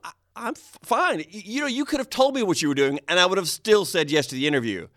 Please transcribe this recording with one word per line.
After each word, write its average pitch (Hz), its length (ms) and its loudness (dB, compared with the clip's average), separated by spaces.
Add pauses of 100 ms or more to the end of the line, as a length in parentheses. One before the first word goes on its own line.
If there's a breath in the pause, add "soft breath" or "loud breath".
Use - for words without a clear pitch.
I, - 80 -16 (240)
I'm 233 180 -8
f-, - 280 -20
fine. 277 360 0
Y-, 151 120 -10
you 214 300 -8
know, 294 60 -2
you 269 180 -2
could 285 140 -2
have 262 120 -4
told 262 260 2
me 254 80 0
what 170 180 0
you 151 60 0
were 143 60 0
doing, 139 340 2
and 175 100 2
I 180 80 6
would 190 100 2
have 180 120 -2
still 208 360 2
said 156 280 -2
yes 147 160 2
to - 80 -10
the 135 100 -2
interview. 117 400 -2 (100)